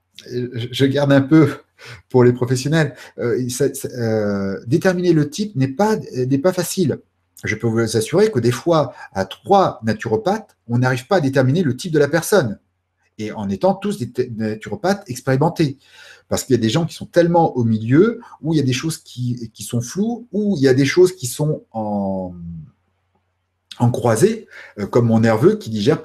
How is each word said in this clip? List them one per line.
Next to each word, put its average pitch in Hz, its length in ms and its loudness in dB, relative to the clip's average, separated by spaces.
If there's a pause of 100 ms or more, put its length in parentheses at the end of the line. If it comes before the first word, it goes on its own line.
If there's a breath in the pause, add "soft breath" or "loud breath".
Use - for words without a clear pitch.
(260)
je, 123 460 -8
je 135 140 0
garde 139 260 0
un 139 80 6
peu 151 300 4 (580 loud breath)
pour 123 160 8
les 123 80 8
professionnels. 131 640 0 (240 loud breath)
Euh, 120 320 -2
ça, 135 240 -2
ça, - 140 -10
euh, 104 760 -2
déterminer 175 460 2
le 147 160 2
type 208 260 -8
n'est 131 140 0
pas, 208 280 0
n'est 131 420 -2
pas 185 160 0
facile. 170 460 -2 (420)
Je - 140 -4
peux 120 100 -4
vous 113 300 0
assurer 202 340 2
que 131 80 -4
des 120 120 2
fois, 151 420 0 (200 loud breath)
à 95 120 -2
trois - 580 0
naturopathes, 143 760 -4 (100)
on 120 100 0
n'arrive 127 280 0
pas 202 100 2
à 180 40 2
déterminer 139 420 2
le 165 120 -2
type 175 180 -10
de 156 60 2
la 143 100 4
personne. 160 500 0 (580)
Et - 160 -8
en 208 160 -6
étant 190 260 0
tous 196 220 -6
des 123 140 -8
t-, - 260 -4
naturopathes 110 720 -4
expérimentés. 135 720 -2 (500 loud breath)
Parce - 160 -4
qu'il 131 100 0
y 113 40 4
a - 20 -6
des 110 80 2
gens 160 160 0
qui 165 100 -8
sont - 120 -14
tellement 170 500 2
au 123 80 0
milieu, 127 560 2 (220 loud breath)
où 156 100 -2
il 160 60 2
y - 20 2
a - 20 2
des 127 120 0
choses 160 240 -6
qui, 123 560 -8
qui - 80 -18
sont 120 180 -4
floues, 214 520 -6
où 202 260 0
il 131 40 -4
y 139 60 6
a 127 60 6
des 139 100 2
choses 180 280 4
qui - 140 -10
sont 151 460 -4
en, 98 600 -4 (1400)
en 120 120 2
croisée, 123 560 0 (320 loud breath)
euh, 101 80 -6
comme 120 200 2
mon 113 140 4
nerveux 117 360 4
qui 160 140 -10
digère, 110 340 0